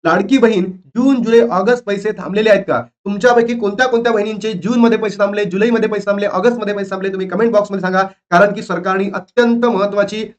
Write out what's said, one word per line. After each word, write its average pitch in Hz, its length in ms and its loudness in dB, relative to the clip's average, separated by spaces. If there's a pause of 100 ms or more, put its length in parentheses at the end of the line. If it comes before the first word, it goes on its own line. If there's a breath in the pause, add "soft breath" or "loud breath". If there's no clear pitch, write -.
लाडकी 196 320 0
बहीण 214 340 4
जून, 254 520 -2
जुलै, 233 240 4
ऑगस्ट 240 360 0
पैसे 202 280 -4
थांबलेले 208 380 -2
आहेत 196 180 4
का? 127 140 -2
तुमच्यापैकी 233 800 0
कोणत्या 208 280 0
कोणत्या 233 240 0
बहिणींचे 214 420 -2
जूनमध्ये 233 440 2
पैसे 208 220 -4
थांबले, 202 260 0
जुलैमध्ये 214 440 0
पैसे 202 200 -4
थांबले, 202 160 -2
ऑगस्टमध्ये 208 480 -2
पैसे 196 180 -6
थांबले, 190 200 -6
तुम्ही 190 160 -6
कमेंट 226 240 0
बॉक्समध्ये 202 300 0
सांगा, 185 200 0
कारण 190 520 2
की 220 80 -8
सरकारने 190 520 -4
अत्यंत 233 520 0
महत्वाची 202 640 -2 (120)